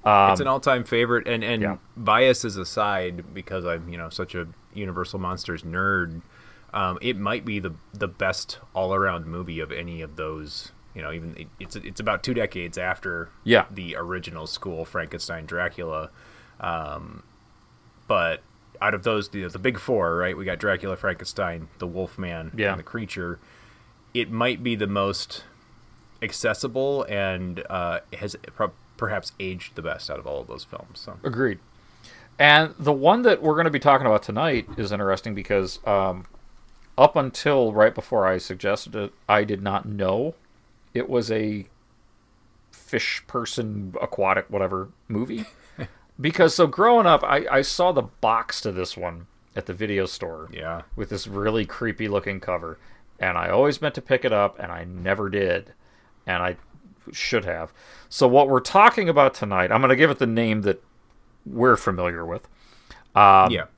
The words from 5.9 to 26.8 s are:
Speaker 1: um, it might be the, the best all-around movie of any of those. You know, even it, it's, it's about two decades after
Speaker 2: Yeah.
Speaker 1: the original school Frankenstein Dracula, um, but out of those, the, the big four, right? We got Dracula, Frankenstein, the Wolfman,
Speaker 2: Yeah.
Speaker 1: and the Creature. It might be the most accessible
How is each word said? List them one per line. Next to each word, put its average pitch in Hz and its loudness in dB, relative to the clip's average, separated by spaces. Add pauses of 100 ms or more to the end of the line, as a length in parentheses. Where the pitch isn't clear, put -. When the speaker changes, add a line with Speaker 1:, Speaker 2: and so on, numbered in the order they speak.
Speaker 1:
um, 92 -4
it 120 -4
might 101 -6
be 104 -6
the, 90 -8 (220)
the 101 -6
best - -6 (160)
all-around 92 -2
movie 82 -10
of 78 -8
any 85 -10
of 76 -14
those. 78 -10 (240)
You 80 -12
know, 76 -8
even 82 -12
it, 78 -16 (120)
it's, 95 -16
it's 95 -14
about 107 -4
two 127 -4
decades 92 -6
after 87 -6 (140)
Speaker 2:
Yeah. 110 6
Speaker 1:
the 90 -10
original 85 -10
school 82 -10
Frankenstein 82 -10
Dracula, 85 -6 (500)
um, 78 -8 (840)
but 85 0 (400)
out 104 0
of 92 -8
those, 107 -2
the, 95 -8
the 92 -12
big 113 -2
four, 87 0
right? 90 -2
We 98 -10
got 90 -4
Dracula, 98 -2
Frankenstein, 87 -6 (100)
the 90 -8
Wolfman, 87 -8
Speaker 2:
Yeah. 101 0
Speaker 1:
and 92 -4
the - -14
Creature. 92 -10 (760)
It 117 -2
might 120 -2
be 120 0
the 101 -2
most 101 -2 (760)
accessible 131 -2